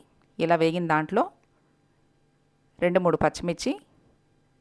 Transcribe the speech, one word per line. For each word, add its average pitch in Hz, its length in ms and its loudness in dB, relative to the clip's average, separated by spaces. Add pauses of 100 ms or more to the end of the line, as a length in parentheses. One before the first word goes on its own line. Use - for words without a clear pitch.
(400)
ఇలా 165 260 2
వేగిన 170 300 0
దాంట్లో 185 300 0 (1600)
రెండు 180 220 2
మూడు 160 180 4
పచ్చిమిర్చి, 170 480 -2 (880)